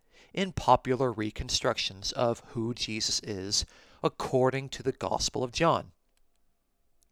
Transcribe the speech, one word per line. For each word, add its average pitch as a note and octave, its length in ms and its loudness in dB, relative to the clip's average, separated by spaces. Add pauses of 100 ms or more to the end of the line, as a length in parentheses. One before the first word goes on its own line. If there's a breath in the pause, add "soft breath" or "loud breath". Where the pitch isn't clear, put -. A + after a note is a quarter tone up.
(320 soft breath)
in F#3+ 200 -2
popular B2+ 600 4
reconstructions G#2+ 1000 -2
of A#2+ 360 0
who A#2 240 -2
Jesus - 480 -2
is G2 460 -2 (360 soft breath)
according C3+ 680 0
to - 120 -10
the C3 100 0
Gospel - 520 -2
of B2 80 -6
John. D3+ 400 2 (1200)